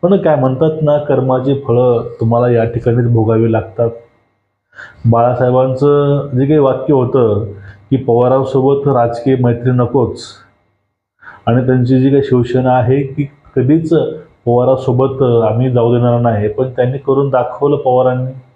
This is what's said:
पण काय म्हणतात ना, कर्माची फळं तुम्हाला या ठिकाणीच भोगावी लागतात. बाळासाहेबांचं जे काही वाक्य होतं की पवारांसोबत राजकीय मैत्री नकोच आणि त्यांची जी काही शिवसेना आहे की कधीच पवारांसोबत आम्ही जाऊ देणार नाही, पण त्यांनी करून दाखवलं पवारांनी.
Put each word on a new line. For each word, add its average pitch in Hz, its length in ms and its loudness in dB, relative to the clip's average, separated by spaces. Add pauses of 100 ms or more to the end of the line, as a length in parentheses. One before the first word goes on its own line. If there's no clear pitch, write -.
पण 185 140 2
काय 156 200 0
म्हणतात 131 340 0 (120)
ना, 147 160 2
कर्माची 131 560 -2
फळं 120 500 0 (160)
तुम्हाला 117 280 0
या 117 160 2
ठिकाणीच 117 440 -2
भोगावी 113 440 0
लागतात. 113 380 -2 (1120)
बाळासाहेबांचं 131 1300 2
जे 131 120 0
काही 151 120 2
वाक्य 135 360 0
होतं 120 500 0 (460)
की 135 60 0
पवारांसोबत 131 920 0
राजकीय 127 520 0
मैत्री 123 300 0
नकोच 123 520 -2 (1200)
आणि 123 200 2
त्यांची 127 340 2
जी 135 100 2
काही 135 120 2
शिवसेना 127 500 0
आहे 127 300 2
की 139 280 -6 (260)
कधीच 156 380 0 (500)
पवारांसोबत 131 760 0 (300)
आम्ही 127 180 0
जाऊ 120 260 2
देणार 120 240 2
नाही, 110 280 0
पण 131 220 -4
त्यांनी 127 280 -2
करून 139 320 -2
दाखवलं 127 460 -2
पवारांनी. 127 560 0 (240)